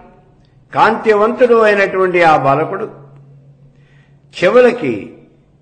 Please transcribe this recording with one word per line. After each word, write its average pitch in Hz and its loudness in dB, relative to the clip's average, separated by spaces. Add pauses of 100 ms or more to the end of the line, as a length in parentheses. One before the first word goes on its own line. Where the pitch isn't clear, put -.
(760)
కాంతివంతుడు 220 0
అయినటువంటి 190 0
ఆ 160 4
బాలకుడు 143 -4 (1500)
చెవులకి 165 0 (500)